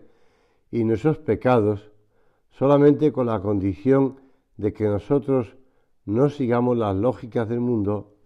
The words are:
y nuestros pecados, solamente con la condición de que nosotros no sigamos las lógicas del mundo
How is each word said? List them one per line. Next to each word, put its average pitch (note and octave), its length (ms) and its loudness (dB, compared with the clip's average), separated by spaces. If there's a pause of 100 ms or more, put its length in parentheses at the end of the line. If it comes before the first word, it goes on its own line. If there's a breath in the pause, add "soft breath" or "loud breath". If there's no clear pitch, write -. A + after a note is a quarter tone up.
(680)
y A#2 160 -2
nuestros A2+ 320 0
pecados, G#2 760 0 (600)
solamente C#3+ 600 4
con B2+ 140 -2
la A2 160 -2
condición G#2+ 800 0 (360 soft breath)
de G2 160 -4
que A2 100 -6
nosotros B2 760 -2 (480)
no A#2+ 240 0
sigamos B2 480 0
las G2+ 180 -2
lógicas A2+ 540 -4
del A#2+ 120 -4
mundo G#2 540 -4 (100)